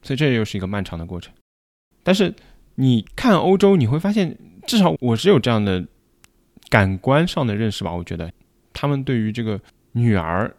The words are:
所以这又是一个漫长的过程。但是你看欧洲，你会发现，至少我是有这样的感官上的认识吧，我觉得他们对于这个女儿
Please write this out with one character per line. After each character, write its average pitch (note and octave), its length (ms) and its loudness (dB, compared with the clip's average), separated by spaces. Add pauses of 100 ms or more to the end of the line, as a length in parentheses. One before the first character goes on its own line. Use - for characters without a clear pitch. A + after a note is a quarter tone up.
所 - 120 -6
以 - 20 -6
这 C#3+ 160 2
又 A2+ 120 0
是 G#2+ 120 -8
一 G2 40 -4
个 F#2 60 -6
漫 G2+ 160 -4
长 F2 160 -10
的 E2 60 -8
过 F2 160 -10
程。 - 120 -20 (680)
但 F#3 120 2
是 F#3+ 200 0 (400)
你 B2 300 2 (100)
看 A#3 220 4
欧 F#3 220 2
洲， G3 180 4
你 C3+ 100 2
会 C3 120 0
发 F#3+ 120 -2
现， G#3 240 -2 (320)
至 A#3 120 0
少 E3+ 220 4
我 A#2+ 140 0
是 A2+ 140 0
有 F#3+ 100 6
这 A#2+ 120 0
样 A2 120 2
的 F#2 240 -2 (840)
感 F#2+ 280 2
官 C#3+ 280 2
上 D#3 200 -4
的 G#2+ 80 -2
认 A2 160 -2
识 F#2+ 140 -8
吧， F2 80 -4
我 F2 100 -6
觉 E2+ 140 -10
得 E2 140 -10 (420)
他 - 160 -6
们 C#3 160 -2
对 C3 140 -2
于 G#2+ 140 -2
这 A#2 100 -8
个 G#2+ 180 -4 (320)
女 A#2 220 2
儿 F2 440 -2